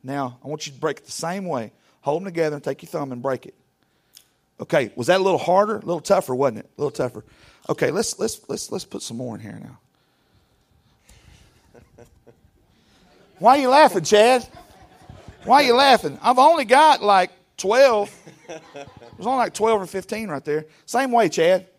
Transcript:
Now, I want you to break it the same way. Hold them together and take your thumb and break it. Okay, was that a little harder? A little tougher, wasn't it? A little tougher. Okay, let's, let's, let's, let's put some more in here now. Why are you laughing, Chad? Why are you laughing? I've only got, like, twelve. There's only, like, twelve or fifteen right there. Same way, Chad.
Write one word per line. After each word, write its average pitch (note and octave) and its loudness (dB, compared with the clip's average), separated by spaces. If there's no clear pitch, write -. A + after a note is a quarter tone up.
Now, C3 -8
I - -16
want D3+ -12
you C#3+ -14
to C3 -20
break D3 -6
it - -20
the - -20
same F#3 -10
way. B2+ -8
Hold D#3 -4
them G3 -14
together E3 -4
and C#3+ -14
take C#3 -8
your E3 -20
thumb C#3+ -8
and B2 -10
break C3 -6
it. - -18
Okay, C3+ -2
was A#2+ -6
that F3+ 4
a F#3+ 0
little F3+ 0
harder? G3+ 0
A - -14
little E3 -6
tougher, F#3 -2
wasn't B2 -2
it? - -20
A - -8
little C#3+ -4
tougher. A#2+ -8
Okay, C#3 -2
let's, G3+ -6
let's, - -8
let's, - -10
let's F#3+ -10
put - -14
some A2+ -14
more B2 -10
in G#2+ -16
here G#2+ -16
now. B2+ -20
Why B3 6
are D4 0
you B3+ 0
laughing, C4 4
Chad? A#3 4
Why C4+ 4
are - 2
you A#3+ 2
laughing? B3 2
I've B3 2
only D#4 6
got, C4+ 4
like, G3 2
twelve. A3 2
There's D3 -16
only, C4 -2
like, A3 -2
twelve A3 0
or F3+ -8
fifteen G#3 -10
right C#3 -8
there. D3+ -6
Same B3+ -4
way, A#3 2
Chad. F3+ 0